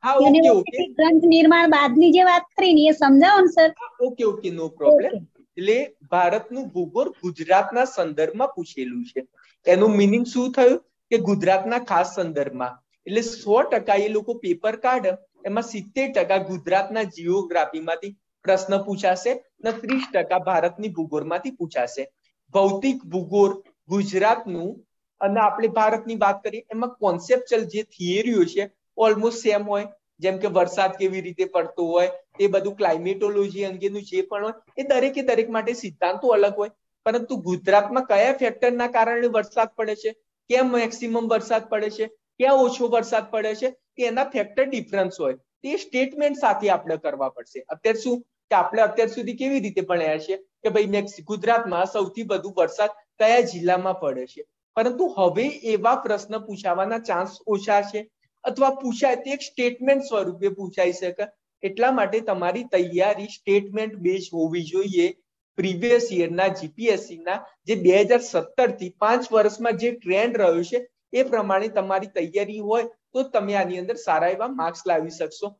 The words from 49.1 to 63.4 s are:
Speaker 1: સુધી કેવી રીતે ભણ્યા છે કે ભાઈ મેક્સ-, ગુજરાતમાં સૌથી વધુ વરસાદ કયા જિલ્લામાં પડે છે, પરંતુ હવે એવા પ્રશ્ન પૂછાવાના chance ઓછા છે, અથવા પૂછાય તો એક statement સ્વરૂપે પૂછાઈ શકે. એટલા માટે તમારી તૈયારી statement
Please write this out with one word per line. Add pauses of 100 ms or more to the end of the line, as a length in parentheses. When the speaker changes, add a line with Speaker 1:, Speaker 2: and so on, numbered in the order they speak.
Speaker 1:
સુધી
કેવી
રીતે
ભણ્યા
છે (220)
કે
ભાઈ
મેક્સ-,
ગુજરાતમાં
સૌથી
વધુ
વરસાદ (220)
કયા
જિલ્લામાં
પડે
છે, (340)
પરંતુ
હવે (200)
એવા
પ્રશ્ન
પૂછાવાના
chance (120)
ઓછા
છે, (440)
અથવા
પૂછાય
તો
એક
statement
સ્વરૂપે
પૂછાઈ
શકે. (380)
એટલા
માટે
તમારી
તૈયારી
statement